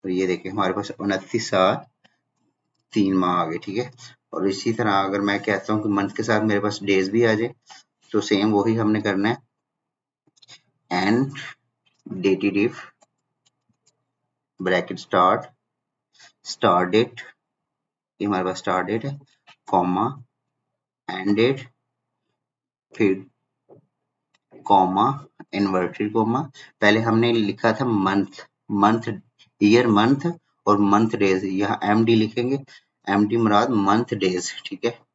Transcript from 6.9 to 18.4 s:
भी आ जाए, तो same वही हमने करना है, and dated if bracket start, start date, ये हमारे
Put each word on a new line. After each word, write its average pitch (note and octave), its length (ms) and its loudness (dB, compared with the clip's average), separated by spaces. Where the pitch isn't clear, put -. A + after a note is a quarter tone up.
भी A#2 140 2
आ A2 100 4
जाए, A#2 200 -2
तो G#2+ 120 0
same G#2+ 300 0
वही G#2+ 240 2
हमने G#2+ 260 0
करना G2+ 260 -2
है, B2+ 100 -2
and A2+ 500 -2
dated F#2+ 520 -2
if A2+ 240 -2
bracket F#2 400 -2
start, F#2+ 480 2
start F2+ 460 0
date, A#2+ 280 0
ये G2+ 60 -2
हमारे F#2 180 -2